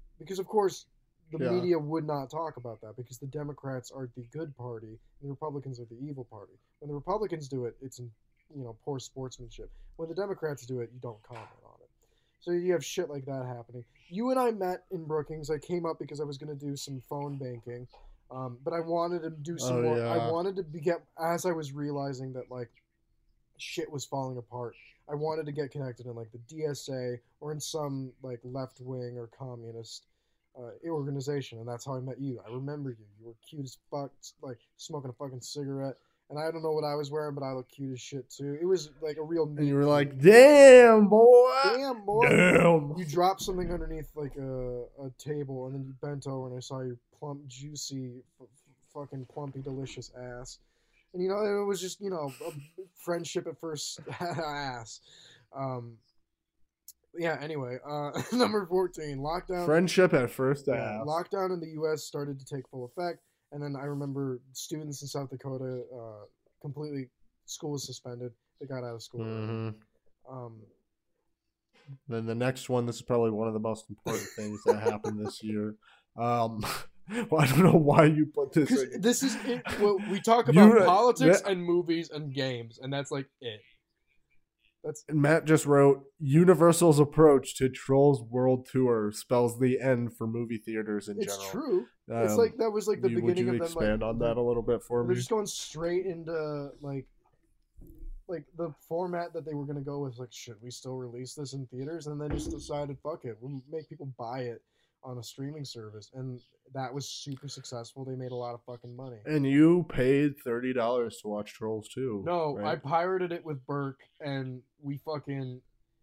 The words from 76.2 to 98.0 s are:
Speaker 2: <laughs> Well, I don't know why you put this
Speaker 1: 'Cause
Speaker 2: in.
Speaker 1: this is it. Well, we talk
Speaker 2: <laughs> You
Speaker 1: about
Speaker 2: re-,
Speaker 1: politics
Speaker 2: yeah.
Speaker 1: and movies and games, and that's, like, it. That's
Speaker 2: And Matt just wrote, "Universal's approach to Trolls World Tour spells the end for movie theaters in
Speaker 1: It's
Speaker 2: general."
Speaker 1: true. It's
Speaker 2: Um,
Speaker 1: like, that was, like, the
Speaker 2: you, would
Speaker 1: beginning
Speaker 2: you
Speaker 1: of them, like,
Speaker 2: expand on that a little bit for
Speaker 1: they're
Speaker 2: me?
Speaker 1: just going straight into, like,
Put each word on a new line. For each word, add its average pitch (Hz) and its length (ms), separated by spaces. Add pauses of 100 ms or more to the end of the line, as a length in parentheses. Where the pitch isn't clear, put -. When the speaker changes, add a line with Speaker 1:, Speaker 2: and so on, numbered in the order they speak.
Speaker 2:
<laughs> - 80 (420)
Well, 156 120
I 139 60
don't 135 160
know 170 140
why 147 280
you 151 220
put - 260
this 147 160
Speaker 1:
'Cause 233 140
Speaker 2:
in. 151 180
Speaker 1:
this 233 220
is 240 120 (100)
it. 247 180 (160)
Well, 208 180 (140)
we 190 100
talk 226 260
Speaker 2:
<laughs> 143 60
You 180 80
Speaker 1:
about 214 120
Speaker 2:
re-, 208 120
Speaker 1:
politics 190 580
Speaker 2:
yeah. 202 80
Speaker 1:
and 180 120
movies 170 480
and 151 220
games, 123 460
and 131 140
that's, 139 180
like, 139 160 (140)
it. 107 200 (1200)
That's 151 260
Speaker 2:
And 151 120
Matt 151 240
just 151 200
wrote, 139 400 (140)
"Universal's 165 800
approach 147 580
to 131 100
Trolls 135 560
World 127 480
Tour 117 400
spells 120 480
the 127 220
end 120 340
for 117 100
movie 117 320
theaters 107 520
in 202 120
Speaker 1:
It's 101 140
Speaker 2:
general." 98 160
Speaker 1:
true. 233 360 (200)
It's 117 260
Speaker 2:
Um, 220 40
Speaker 1:
like, 226 200
that 226 140
was, 208 160
like, 196 140
the 123 80
Speaker 2:
you, 117 80
would 117 40 (140)
Speaker 1:
beginning 120 200
Speaker 2:
you 113 60
Speaker 1:
of - 80
them, - 60
like, 110 80
Speaker 2:
expand 107 200
on 113 160
that 117 180
a 123 40
little 120 220
bit 113 200
for 120 180
Speaker 1:
they're 120 80
Speaker 2:
me? 123 60
Speaker 1:
just 123 140
going 208 180
straight 175 580
into, 156 680 (100)
like, 139 260 (1200)